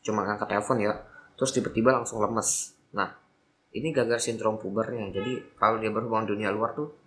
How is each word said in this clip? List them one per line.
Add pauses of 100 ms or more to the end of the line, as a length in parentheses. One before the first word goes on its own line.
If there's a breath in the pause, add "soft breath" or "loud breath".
Cuma
ngangkat
telepon
ya, (420 loud breath)
terus
tiba-tiba
langsung
lemes. (160)
Nah, (560)
ini
gagal
sindrom
pubernya.
Jadi
kalau
dia
berhubungan
dunia
luar
tuh (140)